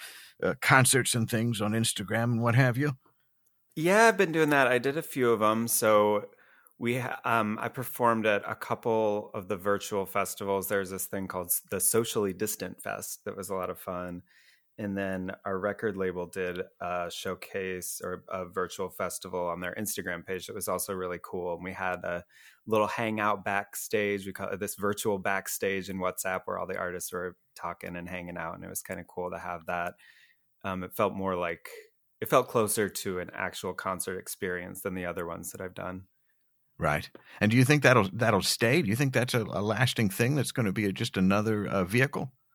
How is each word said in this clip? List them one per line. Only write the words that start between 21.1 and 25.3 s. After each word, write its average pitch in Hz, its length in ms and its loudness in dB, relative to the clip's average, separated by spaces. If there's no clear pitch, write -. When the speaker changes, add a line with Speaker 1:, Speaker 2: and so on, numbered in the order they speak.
Speaker 2:
cool. 90 320 -6
And 85 100 -8
we 92 80 -8
had 92 320 -4
a 87 220 -6
little 107 220 2
hangout 107 540 0
backstage. 101 840 -2
We 95 80 -8
call 98 160 -6
it 95 100 -6
this 101 140 -6
virtual 101 440 0
backstage 98 680 -2